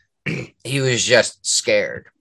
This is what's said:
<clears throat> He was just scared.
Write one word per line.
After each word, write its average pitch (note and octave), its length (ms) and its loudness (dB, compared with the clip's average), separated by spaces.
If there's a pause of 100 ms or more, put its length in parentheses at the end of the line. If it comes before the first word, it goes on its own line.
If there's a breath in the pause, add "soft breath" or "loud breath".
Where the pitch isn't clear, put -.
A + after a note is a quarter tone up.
(260)
<clears throat> - 380 -8
He C#3 180 -4
was B2 200 0
just - 440 2
scared. F#2 640 0 (120)